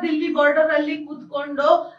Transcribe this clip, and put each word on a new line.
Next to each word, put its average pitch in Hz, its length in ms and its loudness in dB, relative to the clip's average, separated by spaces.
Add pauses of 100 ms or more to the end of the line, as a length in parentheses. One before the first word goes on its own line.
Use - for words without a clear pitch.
ದಿಲ್ಲಿ 302 320 -2
ಬಾರ್ಡರ್ 294 360 4
ಅಲ್ಲಿ 302 340 -2
ಕೂತ್ಕೊಂಡು 285 580 -8 (360)